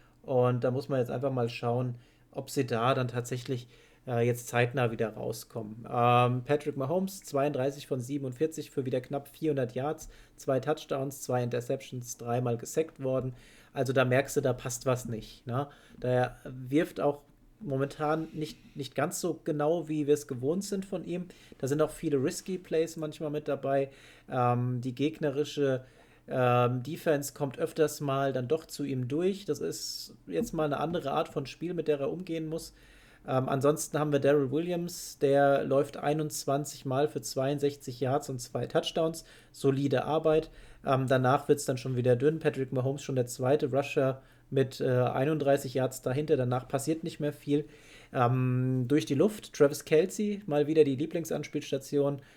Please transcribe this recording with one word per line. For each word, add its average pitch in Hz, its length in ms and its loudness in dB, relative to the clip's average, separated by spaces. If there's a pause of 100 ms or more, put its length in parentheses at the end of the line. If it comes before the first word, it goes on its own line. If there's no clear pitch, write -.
(220)
Und 123 420 4
da 131 60 2
muss 123 180 -2
man 135 120 2
jetzt 120 100 0
einfach 135 200 -2
mal 120 200 0
schauen, 123 460 -2 (380)
ob 123 160 -8
sie 139 160 0
da 120 280 2
dann 127 140 0
tatsächlich, 123 600 -6 (380)
äh, 120 200 2
jetzt 120 220 0
zeitnah 123 420 2
wieder 110 240 -2
rauskommen. 117 760 -8
Ähm, 123 560 4
Patrick 147 320 0
Mahomes, 170 460 -2
zweiunddreißig 139 640 -2
von 131 140 -2
siebenundvierzig 139 680 -4
für 135 140 -2
wieder 127 160 -2
knapp 139 280 -6
vierhundert 135 460 -2
Yards, 147 340 -4 (280)
zwei 131 240 0
Touchdowns, 139 600 -2
zwei 123 200 0
Interceptions, 123 760 -4
dreimal 120 400 0
gesackt 160 440 -4
worden. 131 320 -2 (380)
Also 131 200 -2
da 127 120 4
merkst 127 320 2
du, 147 40 4
da 131 120 2
passt 123 340 -8
was 123 200 0
nicht, - 400 -10
ne? 131 220 -2 (280)
Der 123 480 0
wirft 135 560 -2
auch 143 220 0 (380)
momentan 151 720 -2
nicht, - 440 -10
nicht 139 180 -10
ganz 160 260 -2
so 165 220 -4
genau, 151 460 0
wie 151 180 -2
wir 147 80 6
es 143 140 0
gewohnt 139 360 -2
sind 190 200 -4
von 175 200 -8
ihm. 175 240 -6 (300)
Da - 80 -4
sind 147 140 0
auch 151 100 2
viele 143 320 -2
risky 180 360 -4
Plays 165 380 -2
manchmal 156 340 -6
mit 151 180 -6
dabei. 139 420 0 (380)
Ähm, 123 540 0
die 127 120 -6
gegnerische, 139 880 0 (440)
ähm, 123 540 4
Defense 143 500 0
kommt 139 260 -4
öfters 160 420 0
mal 139 320 0
dann 127 160 -2
doch 160 180 -2
zu - 180 -8
ihm 127 240 -4
durch. 180 380 0
Das 151 140 -2
ist - 540 -6 (120)
jetzt - 260 -2
mal 160 120 0
eine 143 140 0
andere 147 340 -2
Art 160 160 0
von 139 180 -4
Spiel, 170 280 -8
mit 165 140 -2
der 147 120 2
er 139 120 -2
umgehen 165 360 -6
muss. 165 260 -8 (520)
Ähm, 131 220 0
ansonsten 143 500 2
haben 151 140 2
wir 143 80 4
Darrell 139 320 4
Williams, 170 680 -4
der 139 460 4
läuft 139 320 2
einundzwanzig 147 880 -2
Mal 139 240 2
für 147 140 -6
zweiundsechzig 139 760 -2
Yards 139 300 0
und 131 120 -6
zwei - 260 -4
Touchdowns. 165 580 -2 (280)
Solide 135 520 2
Arbeit. 156 460 2 (340)
Ähm, 131 240 2
danach 131 400 4
wird's 147 160 4
dann 127 140 -2
schon 131 180 -6
wieder 123 200 4
dünn. 151 240 2
Patrick 131 320 -2
Mahomes 135 300 -2
schon 135 140 -6
der 123 100 2
zweite 131 440 0
Rusher 135 500 0 (300)
mit, 131 300 0
äh, 127 200 4
einunddreißig 139 720 2
Yards 131 280 -2
dahinter. 147 340 2
Danach 123 320 0
passiert 156 340 -2
nicht 156 160 -8
mehr 147 140 -2
viel. 147 340 0 (460)
Ähm, 127 760 2
durch 147 200 2
die - 80 0
Luft, 185 400 0
Travis 143 320 4
Kelce, 196 600 2
mal 147 200 2
wieder 156 180 6
die 139 120 4
Lieblingsanspielstation, 147 1200 -2 (160)